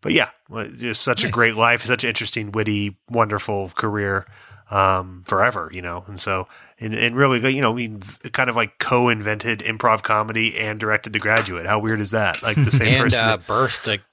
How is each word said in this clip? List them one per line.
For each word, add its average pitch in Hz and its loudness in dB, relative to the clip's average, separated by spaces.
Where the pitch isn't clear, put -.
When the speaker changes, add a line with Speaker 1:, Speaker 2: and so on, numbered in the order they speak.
Speaker 1:
but - -4
yeah, 147 2
well, 107 -8
just 117 -4
such 123 0
a 143 0
Speaker 2:
Nice. 101 -4
Speaker 1:
great 113 2
life, 117 2
such 117 0
an 120 -2
interesting, 110 -4
witty, 104 -2
wonderful 104 -2
career, 101 -2
um, 92 2
forever, 98 0
you 92 -10
know? 87 -8
And 98 -8
so, 95 0
and, 110 -6
and 113 0
really, 131 4
you 135 -2
know, 117 4
we 120 -4
v-, 104 -12
kind 131 0
of, 113 -2
like, 113 -2
co-invented 110 0
improv 110 0
comedy 110 0
and 107 -4
directed 107 -2
The 107 -2
Graduate. 107 0
How 104 2
weird 110 0
is 98 0
that? 104 0
Like, 110 0
the 143 4
same 120 4
Speaker 3:
<laughs> 123 6
And, 131 4
Speaker 1:
person 113 4
Speaker 3:
uh, 110 2
Speaker 1:
that - -12
Speaker 3:
birthed 120 0
a 104 -2